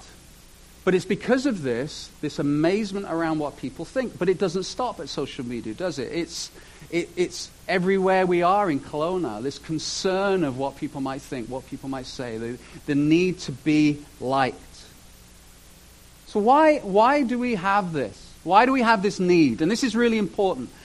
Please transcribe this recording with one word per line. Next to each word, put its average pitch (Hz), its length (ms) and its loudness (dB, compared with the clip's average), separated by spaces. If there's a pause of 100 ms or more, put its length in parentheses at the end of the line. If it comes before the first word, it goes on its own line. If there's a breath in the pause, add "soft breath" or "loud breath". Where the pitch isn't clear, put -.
(840)
But 185 100 2
it's 180 100 0
because 254 400 0
of 220 160 -2
this, 127 480 -6 (120)
this 151 180 -6
amazement 185 720 0
around 165 300 -2
what 147 180 -6
people 135 260 -10
think. 240 340 -6
But 180 120 0
it 185 80 2
doesn't 185 260 -2
stop 226 380 -6
at 139 80 -12
social 135 360 -8
media, 113 280 -8
does 156 240 -6
it? 123 140 -6
It's, - 400 -8 (400 loud breath)
it, 165 240 -4
it's - 340 -4 (180)
everywhere 185 600 2
we 175 160 2
are 196 260 2
in 139 120 0
Kelowna, 151 600 -4
this 135 160 -6
concern 190 840 -2
of 131 140 -2
what 135 180 -4
people 147 240 -8
might 135 220 -6
think, 123 260 -10
what 127 200 -10
people 135 200 -12
might 135 180 -8
say, 120 320 -10
the, 117 200 -8 (280 loud breath)
the 147 100 0
need 165 440 4
to - 140 -10
be 151 500 2 (160)
liked. 131 400 0 (1700)
So 214 140 -2
why, 294 380 6
why 233 440 4
do 240 160 -2
we 247 160 0
have 190 380 0
this? 123 380 -6 (120)
Why 196 220 6
do 262 80 4
we 269 80 2
have 220 200 4
this 196 200 0
need? 175 400 6
And 156 100 2
this 240 140 0
is 214 100 0
really 233 220 2
important 185 520 -2 (160 loud breath)